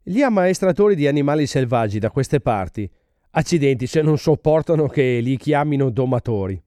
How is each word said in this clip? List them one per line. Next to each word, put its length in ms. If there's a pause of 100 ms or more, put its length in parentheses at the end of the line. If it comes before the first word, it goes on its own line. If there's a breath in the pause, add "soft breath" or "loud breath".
Gli 200
ammaestratori 720
di 120
animali 400
selvaggi 520
da 120
queste 280
parti, 500 (420)
accidenti 560
se 140
non 160
sopportano 720
che 320
li 180
chiamino 520
domatori. 760